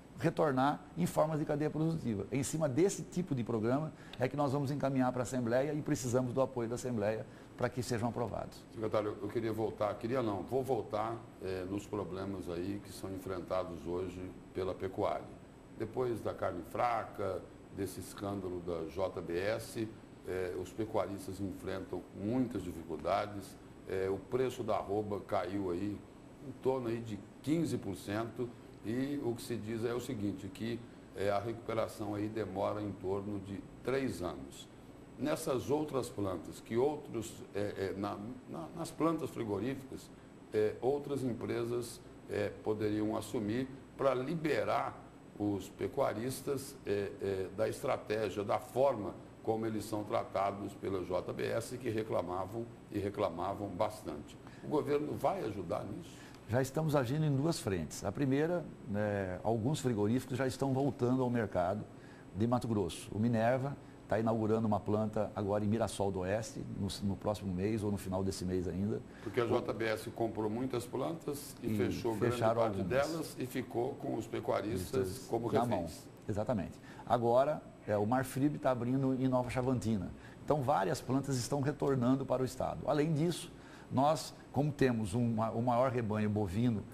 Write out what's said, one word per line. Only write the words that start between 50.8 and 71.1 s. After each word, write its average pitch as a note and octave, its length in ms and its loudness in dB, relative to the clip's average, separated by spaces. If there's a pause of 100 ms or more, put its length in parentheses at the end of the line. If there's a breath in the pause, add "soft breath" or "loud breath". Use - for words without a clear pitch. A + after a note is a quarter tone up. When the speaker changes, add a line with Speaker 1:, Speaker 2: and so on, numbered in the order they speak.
Speaker 2:
J F2+ 280 0
B A#2 120 -2
S, A2+ 320 -2
que B2+ 140 -2
reclamavam G#2+ 760 -2 (280)
e G#2 80 0
reclamavam F#2+ 640 0
bastante. F2 720 -4 (240 loud breath)
O C#3 60 -8
governo C#3+ 460 2
vai D#3 300 0
ajudar G2+ 400 -2
nisso? - 400 -10 (240 loud breath)
Speaker 1:
Já B2 140 4
estamos D3+ 320 2
agindo C#3+ 300 4
em D3 100 4
duas D3+ 240 2
frentes. F2 460 -2
A G2 80 0
primeira, D3 520 2 (240)
né, G2+ 540 0
alguns A#2 380 2
frigoríficos A#2 580 2
já C3 80 2
estão C3 260 0
voltando C3 520 2
ao B2 40 2
mercado G#2 560 2 (520 loud breath)
de G#2+ 100 4
Mato A#2+ 220 2
Grosso. G2+ 440 0
O G2+ 60 -2
Minerva A#2+ 580 4 (320 loud breath)
tá G#2 120 4
inaugurando A2+ 440 4
uma G#2 140 4
planta G#2 560 2
agora G#2 300 2
em - 20 4
Mirassol G2+ 460 2
do F#2 80 0
Oeste, G2+ 440 0 (140)
no, G2+ 80 0 (160)
no G2 140 2
próximo G2+ 360 0
mês G2+ 300 2
ou G#2 80 2
no G2+ 60 0
final F#2+ 260 0
desse F#2+ 220 0
mês F#2 240 2
ainda. G2+ 340 0 (220 loud breath)
Speaker 2:
Porque A2+ 160 0
a A#2+ 40 4
Speaker 1:
O A2+ 40 0
Speaker 2:
J B2 240 2
B A2+ 140 0
S A2 240 0
comprou G#2+ 380 0
muitas A#2+ 380 -2
plantas - 720 -4